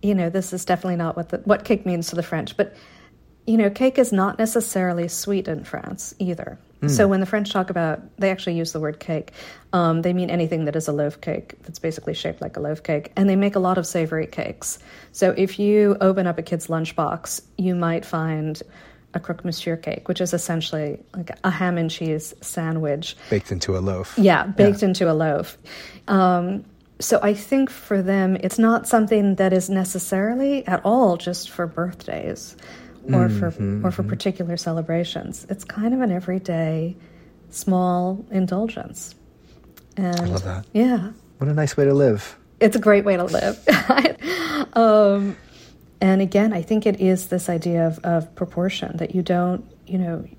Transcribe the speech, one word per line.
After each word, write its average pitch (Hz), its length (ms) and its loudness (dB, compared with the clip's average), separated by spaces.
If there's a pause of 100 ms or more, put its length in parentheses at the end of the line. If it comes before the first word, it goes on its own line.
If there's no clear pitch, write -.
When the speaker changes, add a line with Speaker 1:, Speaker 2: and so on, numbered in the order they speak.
Speaker 1:
you 202 140 2
know, 170 140 0
this 185 240 -4
is 180 120 -8
definitely 180 300 -2
not 170 200 -2
what 170 140 -8
the, - 100 -4
what - 260 2
cake 202 200 0
means 175 240 -2
to 170 60 -10
the 170 80 -4
French, - 340 -6
but, - 180 -2 (720)
you 226 120 2
know, 202 120 4
cake 262 280 0
is 247 140 4
not 196 280 0
necessarily 185 680 0
sweet 196 400 -4
in 151 160 -6
France - 560 -12
either. 180 380 -6 (240)
Speaker 2:
Mm. 147 100 2
Speaker 1:
So 170 160 6
when 196 140 4
the 190 40 0
French 208 260 -2
talk 185 180 -2
about, 170 320 -2 (160)
they 196 120 2
actually 185 260 -4
use 165 160 -4
the 160 80 -6
word 156 200 -6
cake, - 320 -6 (420)
um, 165 300 2
they 180 100 2
mean 180 160 0
anything 165 360 0
that 151 100 -2
is 160 120 -2
a 151 40 -2
loaf 147 300 -2
cake - 420 -8
that's - 160 -16
basically 160 340 -6
shaped 165 260 -8
like - 160 -10
a - 40 -10
loaf 151 240 -6
cake. 151 320 -4
And 196 140 4
they 190 60 4
make 202 200 2
a 196 40 2
lot 185 200 2
of 170 80 -6
savory 160 400 -2
cakes. - 500 -8 (340)
So 185 240 2
if 190 240 0
you 208 420 4
open 190 260 2
up 170 100 -2
a 165 60 -6
kid's 165 240 -4
lunchbox, 160 760 -4 (160)
you 185 160 0
might 170 320 -2
find 156 560 -4 (540)
a 185 40 -2
croque - 240 -10
monsieur 170 340 -4
cake, - 300 -8
which 180 140 -2
is 180 120 -2
essentially 160 680 -4 (160)
like 170 160 -10 (120)
a 190 60 2
ham 180 300 -2
and 165 100 0
cheese 160 520 -6
sandwich. 160 720 -4 (160)
Speaker 2:
Baked 101 200 -2
into 92 240 -2
a 92 40 -2
loaf. 95 380 -4
Speaker 1:
Yeah, 190 280 6
baked 202 380 2
Speaker 2:
Yeah. 196 60 2
Speaker 1:
into 185 200 0
a 160 40 2
loaf. 160 440 -2 (500)
Um, 185 560 2 (360)
so - 240 2
I 208 100 2
think 269 380 0
for - 320 -4
them, 190 380 2
it's 190 180 -2
not 226 280 4
something 208 480 4
that 190 180 4
is 185 160 2
necessarily 208 960 -2
at 185 160 0
all 208 340 4
just - 320 -8
for - 160 -4
birthdays - 880 -8 (580)
or 120 160 4
for, 110 220 0
Speaker 2:
Mm-hmm, 104 340 -4
Speaker 1:
or 180 60 0
for 196 100 -6
Speaker 2:
mm-hmm. 196 80 -2
Speaker 1:
particular 185 480 -4
celebrations. 165 920 -4
It's 196 140 -8
kind 220 300 -2
of 262 80 0
an 226 100 0
everyday 175 840 -2 (540)
small 180 800 0
indulgence. 190 840 -4 (800)
And 175 240 -2
Speaker 2:
I 175 60 -2
love 92 180 -2
that. 92 300 -8
Speaker 1:
Yeah. 220 380 4 (260)
Speaker 2:
What 139 120 0
a 151 40 0
nice 147 240 0
way 143 80 6
to 139 80 6
live. 127 440 4 (220)
Speaker 1:
It's 226 160 6
a 240 40 4
great 202 260 6
way 196 100 4
to 175 80 0
live. 185 420 0
<laughs> 302 1080 2
Um, 202 640 6 (640)
and 190 200 6
again, 202 320 4
I 175 80 -2
think 214 240 0
it 196 160 2
is 185 260 2
this 180 220 -2
idea 170 380 2
of, 160 120 -2
of 165 360 0
proportion, 180 600 -4
that 170 180 -6
you 185 80 2
don't, 180 420 0 (220)
you 185 100 -4
know 170 280 -4 (140)